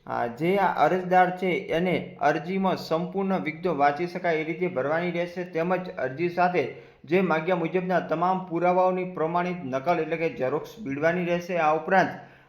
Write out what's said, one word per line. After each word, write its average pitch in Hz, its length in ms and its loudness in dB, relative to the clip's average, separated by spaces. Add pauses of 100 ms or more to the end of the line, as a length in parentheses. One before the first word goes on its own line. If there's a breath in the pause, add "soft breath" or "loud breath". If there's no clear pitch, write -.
આ 120 200 -2
જે 156 300 0
આ 180 280 4
અરજદાર 180 520 4
છે 190 100 -2
એને 165 760 0
અરજીમાં 165 560 2
સંપૂર્ણ 180 640 -2
વિગતો 160 360 -4
વાંચી 147 320 2
શકાય 175 280 -2
એ 156 80 -2
રીતે 165 240 -2
ભરવાની 160 440 -2
રહેશે, 175 320 -4
તેમજ 180 460 -2
અરજી 139 400 -4
સાથે 175 640 0 (120)
જે 170 160 2
માગ્યા 165 340 2
મુજબના 175 440 0
તમામ 180 480 0
પુરાવાઓની 180 560 2
પ્રમાણિત 175 600 -2
નકલ 135 360 0
એટલે 160 180 -2
કે 160 200 -2
ઝેરોક્ષ 131 420 -4
બીડવાની 151 460 0
રહેશે. 175 320 -2
આ 156 180 4
ઉપરાંત 170 340 2 (400 loud breath)